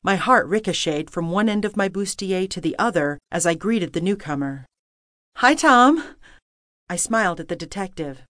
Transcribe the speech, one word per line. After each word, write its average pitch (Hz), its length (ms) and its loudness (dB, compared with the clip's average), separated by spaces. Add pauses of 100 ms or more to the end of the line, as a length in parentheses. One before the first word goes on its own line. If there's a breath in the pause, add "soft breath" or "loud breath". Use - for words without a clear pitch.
My 190 140 0
heart 220 320 2
ricocheted 160 600 -2
from 165 200 -4
one 208 200 2
end 208 160 -2
of 208 100 -6
my 196 140 0
bustier 190 580 -4
to 190 140 -8
the - 180 -2
other 147 400 0 (140)
as 170 120 0
I 170 80 4
greeted 180 380 -2
the 170 180 -2
newcomer. 139 560 -4 (720)
"Hi, 277 180 6
Tom." 277 480 6 (880 loud breath)
I 180 60 -4
smiled 180 460 -2
at - 80 -12
the 175 60 -4
detective. 160 760 -10